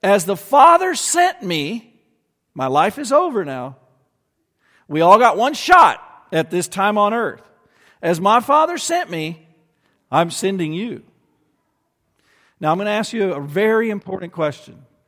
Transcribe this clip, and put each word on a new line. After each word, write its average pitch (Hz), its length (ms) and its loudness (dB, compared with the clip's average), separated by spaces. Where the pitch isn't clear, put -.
"As 190 180 2
the 185 120 -4
Father 339 580 4
sent 349 480 -2
me," 175 580 -8
my 131 140 -4
life 156 280 0
is 277 140 -10
over 277 340 0
now. 135 300 -10
We 151 140 -4
all 185 180 8
got 233 180 4
one 254 180 0
shot 320 460 4
at 160 180 -2
this 175 200 -4
time 202 280 -2
on 208 160 0
earth. 220 300 -6
"As 165 200 -2
my 208 180 2
Father 311 400 0
sent 339 320 -4
me, 160 380 -10
I'm 165 220 0
sending 180 420 -4
you." 196 300 -10
Now, 156 100 -2
I'm 170 80 0
gonna 208 120 -4
ask 214 220 -4
you 196 200 -2
a 143 80 -6
very 214 500 0
important 190 420 -10
question. - 540 -8